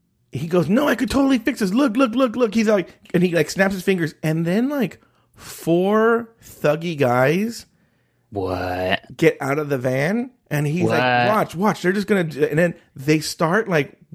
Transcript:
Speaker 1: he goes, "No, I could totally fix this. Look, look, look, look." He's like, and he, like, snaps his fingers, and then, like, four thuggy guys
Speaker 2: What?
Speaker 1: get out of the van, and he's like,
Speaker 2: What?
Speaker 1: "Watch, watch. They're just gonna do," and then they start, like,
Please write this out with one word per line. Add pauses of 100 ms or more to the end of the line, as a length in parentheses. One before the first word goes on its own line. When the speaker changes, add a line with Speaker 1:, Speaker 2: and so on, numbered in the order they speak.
(320)
Speaker 1:
he
goes,
"No,
I
could
totally
fix
this.
Look,
look,
look,
look."
He's
like, (160)
and
he,
like,
snaps
his
fingers,
and
then,
like, (320)
four (140)
thuggy
guys (640)
Speaker 2:
What? (160)
Speaker 1:
get
out
of
the
van, (180)
and
he's
like,
Speaker 2:
What?
Speaker 1:
"Watch,
watch.
They're
just
gonna
do,"
and
then (220)
they
start,
like, (180)